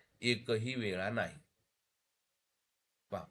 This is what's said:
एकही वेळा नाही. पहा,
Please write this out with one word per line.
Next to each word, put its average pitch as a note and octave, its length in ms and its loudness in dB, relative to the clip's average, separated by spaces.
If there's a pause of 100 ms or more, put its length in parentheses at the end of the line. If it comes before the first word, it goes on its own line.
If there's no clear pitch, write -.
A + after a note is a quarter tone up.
(220)
एकही A#2+ 540 2
वेळा G2+ 340 0
नाही. F#2+ 260 -2 (1800)
पहा, F2+ 200 -4